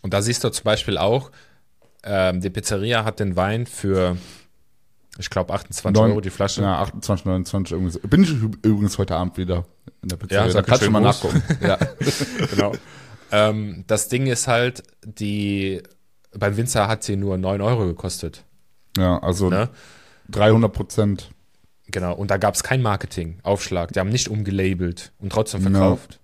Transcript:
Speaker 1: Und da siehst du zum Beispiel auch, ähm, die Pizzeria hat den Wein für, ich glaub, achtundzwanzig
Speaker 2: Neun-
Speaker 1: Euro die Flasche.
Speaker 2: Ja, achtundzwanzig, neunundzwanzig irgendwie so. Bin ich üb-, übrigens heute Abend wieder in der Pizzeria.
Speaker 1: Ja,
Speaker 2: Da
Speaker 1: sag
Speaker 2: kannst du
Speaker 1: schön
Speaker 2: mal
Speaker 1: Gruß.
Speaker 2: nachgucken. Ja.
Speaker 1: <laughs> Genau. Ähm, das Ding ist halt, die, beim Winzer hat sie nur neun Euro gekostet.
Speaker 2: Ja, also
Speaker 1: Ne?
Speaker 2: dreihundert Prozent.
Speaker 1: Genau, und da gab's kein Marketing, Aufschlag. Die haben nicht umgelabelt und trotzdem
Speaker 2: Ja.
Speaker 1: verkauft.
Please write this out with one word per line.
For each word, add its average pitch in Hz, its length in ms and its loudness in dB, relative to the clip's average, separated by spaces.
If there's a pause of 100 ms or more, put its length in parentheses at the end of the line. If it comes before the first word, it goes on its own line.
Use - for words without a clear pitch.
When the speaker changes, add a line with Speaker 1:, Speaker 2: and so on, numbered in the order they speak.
Speaker 1:
Und 95 120 -4
da 98 80 0
siehst 117 200 -2
du 123 60 0
zum - 160 -6
Beispiel 107 320 0
auch, 113 340 0 (720)
ähm, 92 380 0
die 95 100 -4
Pizzeria 107 540 -2
hat 110 160 -4
den 95 160 -2
Wein 107 300 0
für, 92 500 0 (1000)
ich - 100 -10
glaub, - 220 -4
achtundzwanzig 101 500 0
Speaker 2:
Neun- 110 120 6
Speaker 1:
Euro 104 80 0
die 95 100 -6
Flasche. 101 320 -2
Speaker 2:
Ja, 92 180 0
achtundzwanzig, - 460 -4
neunundzwanzig 92 460 -2
irgendwie 87 200 -2
so. 87 80 -8
Bin 147 220 4
ich 165 80 6
üb-, 110 340 -2
übrigens 104 320 4
heute 92 200 0
Abend 87 200 -2
wieder 90 300 -2 (360)
in - 60 -8
der 90 80 -6
Pizzeria. 98 260 0
Speaker 1:
Ja, 117 40 4
Speaker 2:
Da 90 60 4
Speaker 1:
sag 98 140 2
Speaker 2:
kannst 127 160 6
du 101 40 4
Speaker 1:
schön 98 60 4
Speaker 2:
mal 104 100 6
Speaker 1:
Gruß. 104 220 4
Speaker 2:
nachgucken. - 180 2 (180)
Ja. 98 180 2 (360)
Speaker 1:
<laughs> 180 360 -4
Genau. 101 220 0 (600)
Ähm, 104 540 0
das 107 220 0
Ding 131 180 0
ist 123 220 -2
halt, 123 340 0 (220)
die, 101 760 -4 (540)
beim 101 200 0
Winzer 113 320 0
hat 110 160 -2
sie 101 120 -2
nur 98 220 -2
neun 95 220 -2
Euro 110 260 2
gekostet. 87 580 -6 (520)
Speaker 2:
Ja, 90 260 2
also 90 280 0
Speaker 1:
Ne? 104 180 2 (600)
Speaker 2:
dreihundert 110 440 6
Prozent. 104 580 -2 (560)
Speaker 1:
Genau, 90 280 -4
und 98 160 -4
da 98 80 2
gab's 98 260 0
kein 131 180 0
Marketing, 92 640 -2
Aufschlag. 90 480 -2
Die 98 80 0
haben 92 100 0
nicht 123 180 0
umgelabelt 95 880 -2
und 98 120 -8
trotzdem 107 320 -2
Speaker 2:
Ja. 95 80 2
Speaker 1:
verkauft. 95 540 2